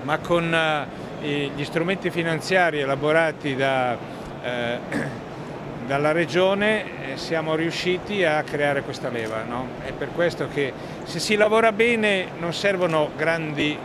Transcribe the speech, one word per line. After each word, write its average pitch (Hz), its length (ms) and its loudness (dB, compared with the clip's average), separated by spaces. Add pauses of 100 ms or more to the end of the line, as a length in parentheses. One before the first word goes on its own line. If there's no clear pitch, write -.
ma 147 140 0
con, 170 360 2
eh, 147 1000 -2
gli 139 80 -4
strumenti 175 460 -2
finanziari 165 720 2
elaborati 147 720 2
da, 131 420 2 (460)
eh, 120 360 -2 (100)
<clears throat> 139 400 -6 (580)
dalla 143 240 2
Regione, 175 1000 2
eh, - 40 -6
siamo 160 380 -2
riusciti 180 680 0
a 151 180 2
creare 143 380 0
questa 135 280 -6
leva, 110 340 -4
no? 120 240 -4 (180)
È 135 80 -8
per 139 200 -6
questo 160 400 0
che 139 200 0 (300)
se - 160 -6
si 214 160 2
lavora 220 360 6
bene 214 560 2 (100)
non 170 160 -4
servono 170 600 2
grandi 151 680 0